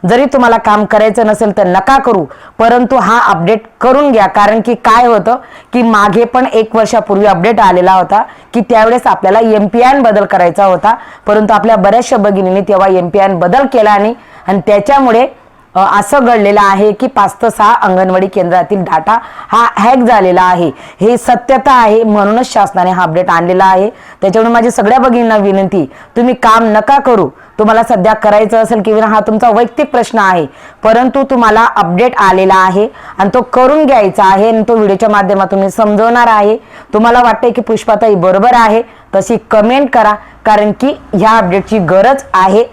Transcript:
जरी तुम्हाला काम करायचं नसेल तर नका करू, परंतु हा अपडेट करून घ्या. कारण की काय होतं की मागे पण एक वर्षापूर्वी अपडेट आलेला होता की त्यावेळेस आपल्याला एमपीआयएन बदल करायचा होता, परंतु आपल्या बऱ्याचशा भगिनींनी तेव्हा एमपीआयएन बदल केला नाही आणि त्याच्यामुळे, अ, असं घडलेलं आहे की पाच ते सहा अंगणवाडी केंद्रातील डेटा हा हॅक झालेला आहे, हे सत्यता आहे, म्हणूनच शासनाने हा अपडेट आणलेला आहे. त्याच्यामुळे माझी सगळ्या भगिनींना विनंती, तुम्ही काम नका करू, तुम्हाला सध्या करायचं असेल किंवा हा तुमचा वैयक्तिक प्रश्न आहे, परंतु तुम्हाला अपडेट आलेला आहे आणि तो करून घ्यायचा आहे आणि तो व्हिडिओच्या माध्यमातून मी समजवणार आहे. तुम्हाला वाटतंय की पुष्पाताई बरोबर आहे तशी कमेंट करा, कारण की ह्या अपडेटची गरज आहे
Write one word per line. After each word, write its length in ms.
जरी 160
तुम्हाला 320
काम 280
करायचं 420
नसेल 320
तर 80
नका 320
करू, 260
परंतु 380
हा 240
अपडेट 400
करून 320
घ्या. 140
कारण 340
की 140
काय 320
होतं 300
की 100
मागे 420
पण 220
एक 300
वर्षापूर्वी 500
अपडेट 340
आलेला 320
होता 300
की 60
त्यावेळेस 460
आपल्याला 340
एमपीआयएन 600
बदल 220
करायचा 400
होता, 300
परंतु 280
आपल्या 220
बऱ्याचशा 400
भगिनींनी 440
तेव्हा 280
एमपीआयएन 500
बदल 340
केला 260
नाही 160
आणि 200
त्याच्यामुळे, 600
अ, 260
असं 220
घडलेलं 400
आहे 300
की 140
पाच 360
ते 80
सहा 240
अंगणवाडी 520
केंद्रातील 560
डेटा 360
हा 180
हॅक 200
झालेला 440
आहे, 280
हे 160
सत्यता 560
आहे, 300
म्हणूनच 500
शासनाने 380
हा 120
अपडेट 280
आणलेला 340
आहे. 260
त्याच्यामुळे 640
माझी 180
सगळ्या 280
भगिनींना 380
विनंती, 540
तुम्ही 180
काम 300
नका 340
करू, 300
तुम्हाला 240
सध्या 300
करायचं 500
असेल 220
किंवा 220
हा 140
तुमचा 300
वैयक्तिक 400
प्रश्न 280
आहे, 280
परंतु 400
तुम्हाला 420
अपडेट 400
आलेला 380
आहे 340
आणि 160
तो 80
करून 440
घ्यायचा 380
आहे 240
आणि 200
तो 60
व्हिडिओच्या 340
माध्यमातून 520
मी 100
समजवणार 560
आहे. 300
तुम्हाला 280
वाटतंय 280
की 100
पुष्पाताई 540
बरोबर 380
आहे 300
तशी 540
कमेंट 400
करा, 220
कारण 280
की 280
ह्या 180
अपडेटची 480
गरज 460
आहे 380